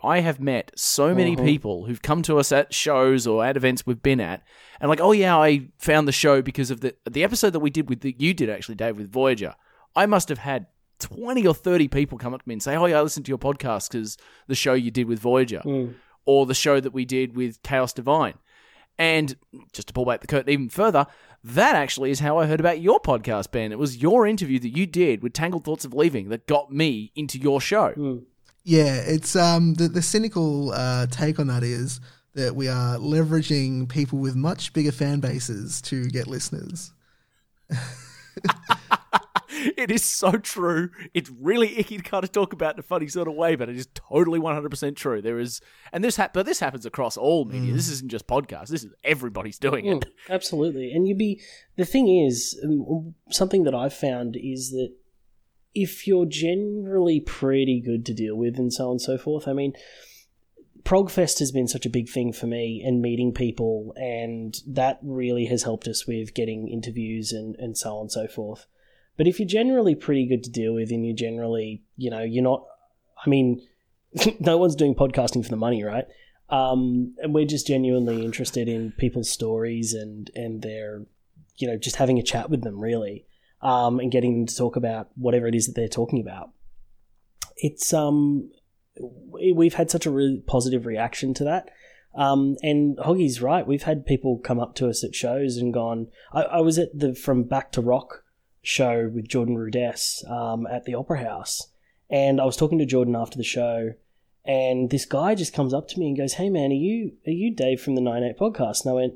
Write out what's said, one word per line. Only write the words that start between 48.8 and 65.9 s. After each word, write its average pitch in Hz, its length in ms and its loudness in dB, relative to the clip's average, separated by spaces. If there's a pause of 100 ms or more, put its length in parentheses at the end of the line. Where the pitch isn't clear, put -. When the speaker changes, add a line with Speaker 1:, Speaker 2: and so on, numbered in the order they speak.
Speaker 1:
is, 98 80 -18 (120)
everybody's 117 540 -4
doing 135 280 0
it. 165 160 0
Speaker 2:
Mm, - 40 -6 (240)
absolutely. 151 640 -2
And 180 140 2
you'd 196 100 0
be, 202 240 -2 (340)
the 180 100 -2
thing 262 220 4
is, 147 560 4
um, 156 520 -2 (160)
something 190 320 4
that 139 100 2
I've 127 200 -2
found 123 460 -4
is 131 320 -8
that 131 220 -4 (800)
if - 340 -4
you're 185 200 4
generally 185 920 0
pretty 135 640 0
good 117 260 -2
to 113 60 -4
deal 107 220 -4
with 120 220 -2
and 123 140 0
so 127 140 -4
on 123 60 -2
and 123 100 -2
so 131 160 -2
forth, 151 300 -4
I 139 60 -2
mean, 139 200 -2 (1120)
Progfest 185 560 2
has 135 120 -2
been 127 160 0
such 127 180 -6
a 123 40 -4
big 123 200 -2
thing 123 220 -2
for - 160 -8
me 117 380 -4
and 123 160 2
meeting 120 320 0
people, 113 640 -2
and 117 580 -8 (120)
that 135 340 0
really 123 440 -2
has 120 180 0
helped 110 240 -6
us - 200 -6